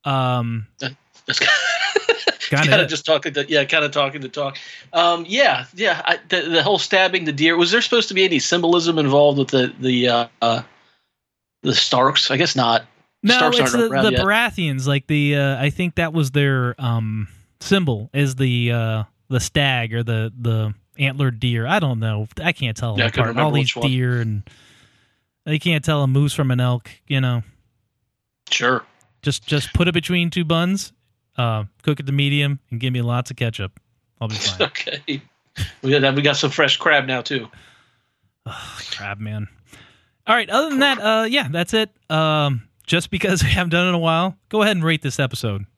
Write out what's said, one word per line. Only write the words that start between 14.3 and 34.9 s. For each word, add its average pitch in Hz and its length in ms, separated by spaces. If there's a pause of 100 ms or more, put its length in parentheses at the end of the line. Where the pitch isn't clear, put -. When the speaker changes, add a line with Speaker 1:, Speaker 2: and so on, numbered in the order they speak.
Speaker 1:
Like 139 220
the, 147 280
uh, 139 260
I 147 60
think 175 280
that 165 180
was 147 160
their, 135 480
um, 110 500 (320)
symbol 139 540
is 135 220
the, 120 360
uh, 113 300 (260)
the 127 120
stag 127 520
or 117 100
the, 113 380
the 110 320 (260)
antlered 135 420
deer. 120 260
I 185 140
don't 127 200
know. 107 280 (140)
I 170 100
can't 113 260
tell 113 180
Speaker 2:
Yeah, 117 80
I - 40
Speaker 1:
them 104 40
Speaker 2:
couldn't 117 200
Speaker 1:
apart. 131 120
All 151 60
Speaker 2:
remember 147 80
Speaker 1:
these 131 180
Speaker 2:
which 120 60
one. 131 80
Speaker 1:
deer 127 320
and 107 200 (1000)
you 151 160
can't 160 240
tell 147 180
a 135 40
moose 139 260
from 135 180
an 123 100
elk. 123 280 (180)
You 135 140
know. 123 220 (1080)
Speaker 2:
Sure. 123 360 (340)
Speaker 1:
Just, - 260
just - 280
put 175 120
it 180 60
between 175 380
two 175 160
buns. 180 480 (440)
Uh, 113 260 (180)
cook 147 180
it 139 60
to 135 60
medium 143 460 (120)
and 117 100
give 127 120
me 123 80
lots 120 300
of 123 60
ketchup. 110 420 (420)
I'll 113 80
be 107 60
fine. 95 340
Speaker 2:
<laughs> - 0
Okay. 143 540 (600)